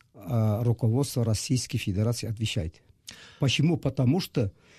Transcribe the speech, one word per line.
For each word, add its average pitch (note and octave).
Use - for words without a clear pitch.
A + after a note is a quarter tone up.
а, A2
руководство A#2+
Российской A2+
Федерации G#2+
отвечать. G#2+
Почему? D3
Потому C#3
что A2